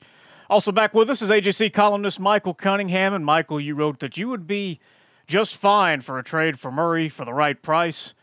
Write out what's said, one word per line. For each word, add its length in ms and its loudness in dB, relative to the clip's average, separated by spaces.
Also 220 2
back 220 2
with 160 6
us 120 -4
is 80 0
A 120 4
J 100 2
C 180 0
columnist 520 0
Michael 320 0
Cunningham. 600 0
And 120 -4
Michael, 340 0
you 160 -6
wrote 240 -2
that 160 -10
you 140 -8
would 180 -10
be 320 -6
just 300 -2
fine 420 4
for 200 -10
a 40 -8
trade 340 -2
for 140 -10
Murray 380 -2
for 160 -14
the 80 -10
right 280 0
price. 600 -2